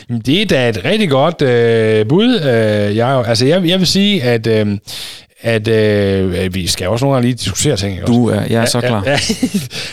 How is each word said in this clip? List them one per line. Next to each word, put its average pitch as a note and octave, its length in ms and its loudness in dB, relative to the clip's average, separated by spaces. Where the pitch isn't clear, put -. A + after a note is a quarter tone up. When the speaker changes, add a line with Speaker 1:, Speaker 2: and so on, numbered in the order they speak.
Speaker 1:
men A#2 120 -4
det C#3 220 0
er A3 40 -2
da C3 220 2
et A2 160 -4
rigtig G3+ 260 0
godt, D3 320 0
øh, A2+ 680 2
bud. G#3+ 320 2
Øh, G#2+ 560 0
jeg, B2 300 0
altså, A#2 200 0
jeg, F3 220 2
jeg F#3 100 2
vil F3+ 80 2
sige, G3 360 2
at... A#2+ 240 0
Øh, G#2+ 320 0
at, A2+ 280 -2
øh, G2+ 720 2
at F#2 160 -2
vi F#2 120 -4
skal F2+ 220 -4
også A#2 160 -2
nogle C#3 120 2
gange A#2+ 120 0
lige B2+ 80 -2
diskutere A2+ 400 -2
ting, G2 180 -4
ikke F#2 120 -8
Speaker 2:
Du A#2+ 240 2
Speaker 1:
også? G#2 100 0
Speaker 2:
er, G#2 60 -2
jeg A2 100 -2
er A2+ 40 2
Speaker 1:
Ja, A#2 60 2
Speaker 2:
så A#2+ 120 -2
Speaker 1:
ja, A#2+ 80 -2
Speaker 2:
klar. A2 200 -2
Speaker 1:
ja. C#3+ 120 0